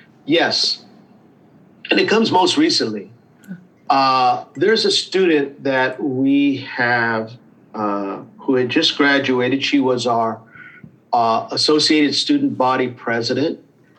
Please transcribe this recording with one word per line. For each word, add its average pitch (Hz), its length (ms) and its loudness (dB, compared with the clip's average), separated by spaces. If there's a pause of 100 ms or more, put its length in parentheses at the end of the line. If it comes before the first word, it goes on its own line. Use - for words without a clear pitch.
(260)
Yes. - 580 0 (1080)
And - 80 0
it - 100 0
comes 220 220 2
most 185 260 2
recently. 110 540 -2 (760)
Uh, 131 580 2 (100)
there's 208 300 0
a 190 60 0
student 151 720 0
that 131 380 -2
we 139 560 2
have, 117 760 -2 (420)
uh, 101 460 -4 (180)
who 131 160 0
had 123 140 2
just 160 280 0
graduated. 131 680 0
She 143 160 2
was 123 280 0
our, 113 340 -2 (720)
uh, 117 380 2
Associated 151 640 2
Student 139 420 0
Body 127 300 0
President. 120 720 -4 (400)